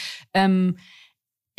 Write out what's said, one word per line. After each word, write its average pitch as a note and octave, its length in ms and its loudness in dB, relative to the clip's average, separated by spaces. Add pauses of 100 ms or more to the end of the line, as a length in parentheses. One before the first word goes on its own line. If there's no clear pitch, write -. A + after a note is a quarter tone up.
(340)
ähm, F#3 440 2 (800)